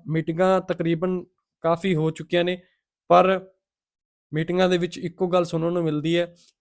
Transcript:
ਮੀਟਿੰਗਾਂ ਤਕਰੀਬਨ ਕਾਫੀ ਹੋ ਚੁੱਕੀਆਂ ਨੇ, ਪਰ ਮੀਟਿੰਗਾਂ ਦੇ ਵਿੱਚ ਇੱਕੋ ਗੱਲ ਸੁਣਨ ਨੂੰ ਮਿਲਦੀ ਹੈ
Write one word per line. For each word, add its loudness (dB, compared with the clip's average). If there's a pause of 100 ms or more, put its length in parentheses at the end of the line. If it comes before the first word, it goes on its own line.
ਮੀਟਿੰਗਾਂ 0
ਤਕਰੀਬਨ -2 (360)
ਕਾਫੀ 0
ਹੋ 0
ਚੁੱਕੀਆਂ -2
ਨੇ, -4 (460)
ਪਰ 4 (840)
ਮੀਟਿੰਗਾਂ 0
ਦੇ 2
ਵਿੱਚ -6
ਇੱਕੋ -4
ਗੱਲ 2
ਸੁਣਨ -2
ਨੂੰ -2
ਮਿਲਦੀ -2
ਹੈ -4 (260)